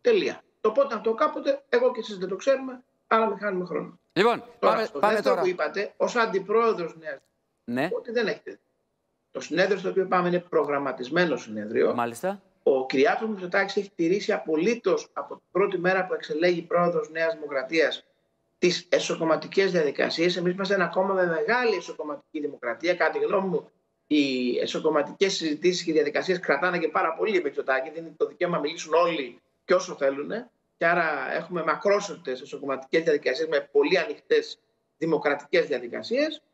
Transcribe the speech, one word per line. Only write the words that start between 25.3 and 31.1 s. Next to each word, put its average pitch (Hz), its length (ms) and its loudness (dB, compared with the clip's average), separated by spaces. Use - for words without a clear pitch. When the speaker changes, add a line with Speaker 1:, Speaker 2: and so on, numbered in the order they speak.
Speaker 1:
συζητήσεις 165 500 0
και 165 80 -2
διαδικασίες 151 480 2
κρατάνε 175 380 0
και 160 100 0
πάρα 190 260 0
πολύ, 202 300 0
Μητσοτάκη. 135 500 -2
Δεν 165 100 -10
είναι 156 120 -16
το - 100 0
δικαίωμα 175 300 -2
να 151 60 0
μιλήσουν 160 320 -6
όλοι 170 460 0
και 180 100 4
όσο 180 200 0
θέλουνε. 143 560 -4
Και 170 100 0
άρα 151 480 0